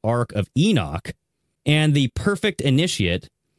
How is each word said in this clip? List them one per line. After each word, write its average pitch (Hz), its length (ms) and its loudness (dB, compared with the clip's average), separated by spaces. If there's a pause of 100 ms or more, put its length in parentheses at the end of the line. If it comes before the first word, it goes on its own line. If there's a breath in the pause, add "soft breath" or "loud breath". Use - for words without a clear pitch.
Ark 120 300 -2
of 101 220 -2
Enoch, 123 580 0 (520)
and 151 260 2
the 143 220 2
perfect 202 480 -2
initiate 131 640 0 (300)